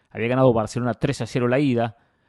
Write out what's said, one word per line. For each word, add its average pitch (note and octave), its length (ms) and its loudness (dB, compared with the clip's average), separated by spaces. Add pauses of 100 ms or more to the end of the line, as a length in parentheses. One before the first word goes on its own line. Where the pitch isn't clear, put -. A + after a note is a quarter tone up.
(100)
Había A2 180 -6
ganado C3 240 4
Barcelona A2+ 400 -2
tres C3 300 -4
a A2+ 40 -4
cero A#2+ 220 -2
la B2+ 100 2
ida. A#2+ 380 0 (320)